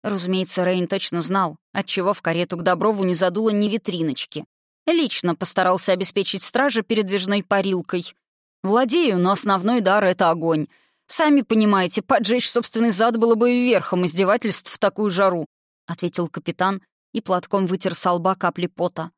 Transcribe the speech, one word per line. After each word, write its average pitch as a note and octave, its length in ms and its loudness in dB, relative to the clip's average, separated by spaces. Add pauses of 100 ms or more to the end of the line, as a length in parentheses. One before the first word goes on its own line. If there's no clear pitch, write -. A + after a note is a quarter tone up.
Разумеется, F#3 600 -2
Рейн F3+ 240 0
точно F#3 340 -4
знал, F3 360 -2 (160)
отчего G3 400 -2
в - 80 -6
карету E3+ 360 -2
к E3+ 60 -8
Доброву F#3+ 400 0
не F3+ 100 0
задуло F#3+ 360 0
ни G#3 180 2
ветриночки. E3+ 760 -4 (400)
Лично D4 500 0
постарался F#3 580 0
обеспечить F#3 480 -2
страже B3 400 0
передвижной G3 640 0
парилкой. F#3+ 720 -2 (500)
«Владею, A#3 560 2
но F#3 120 2
основной G3+ 500 0
дар — G3 240 2
это F3+ 240 2
огонь. D#3+ 380 0 (380)
Сами D4 360 2
понимаете, G#3 600 2
поджечь A#3+ 480 0
собственный A#3 420 0
зад A3+ 260 2
было A3+ 180 4
бы A#3+ 160 2
верхом A3 540 2
издевательств F#3+ 680 0
в - 80 -12
такую G3+ 300 0
жару», — F3+ 380 0 (400)
ответил E3+ 400 -4
капитан — F#3 540 -4 (320)
и A3+ 80 -4
платком G3 440 0
вытер F3+ 300 -2
со F#3 160 0
лба F3 240 0
капли F3 320 -4
пота. F3 500 -6